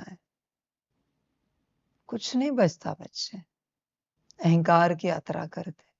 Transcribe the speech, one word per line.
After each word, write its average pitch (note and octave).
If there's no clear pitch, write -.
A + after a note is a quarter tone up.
है, -
कुछ -
नहीं C#4
बचता A3
बच्चे। -
अहंकार -
की F3
यात्रा D#3+
करते, -